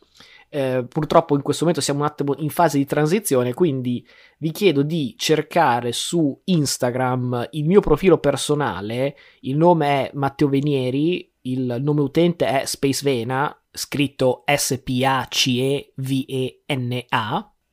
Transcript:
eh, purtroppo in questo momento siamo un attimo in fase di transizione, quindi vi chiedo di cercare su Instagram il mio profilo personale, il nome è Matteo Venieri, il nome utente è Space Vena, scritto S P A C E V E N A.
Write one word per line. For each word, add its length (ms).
eh, 380
purtroppo 480
in 60
questo 220
momento 200
siamo 180
un 40
attimo 320
in 120
fase 280
di 80
transizione, 720
quindi 520
vi 140
chiedo 320
di 340
cercare 760
su 520
Instagram 1080
il 140
mio 140
profilo 400
personale, 960
il 160
nome 300
è 260
Matteo 360
Venieri, 840
il 400
nome 200
utente 440
è 200
Space 380
Vena, 520
scritto 720
S 380
P 200
A 240
C 300
E 380
V 320
E 340
N 380
A. 380